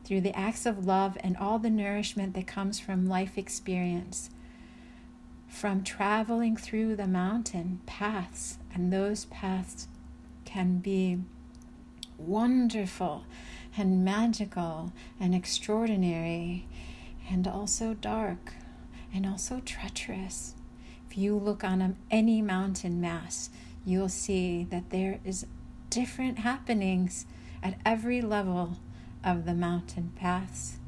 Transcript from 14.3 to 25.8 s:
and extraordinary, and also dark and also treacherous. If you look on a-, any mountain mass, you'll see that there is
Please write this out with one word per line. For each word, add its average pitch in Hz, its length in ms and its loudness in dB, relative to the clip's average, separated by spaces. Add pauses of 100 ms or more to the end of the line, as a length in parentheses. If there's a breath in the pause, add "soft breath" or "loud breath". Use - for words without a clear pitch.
and 180 160 6
extraordinary, 180 1300 2 (640 loud breath)
and 185 180 4
also 208 460 0
dark 214 600 -2 (600 loud breath)
and 190 120 0
also 202 400 -2
treacherous. - 880 -6 (540 loud breath)
If - 80 -8
you 202 180 4
look 202 280 0
on 185 180 4
a-, 190 140 4 (140)
any 220 320 6
mountain 185 600 0
mass, 170 480 -4 (380 loud breath)
you'll 190 220 4
see 180 600 0
that 175 200 -4
there 190 340 0
is 185 240 -4 (420)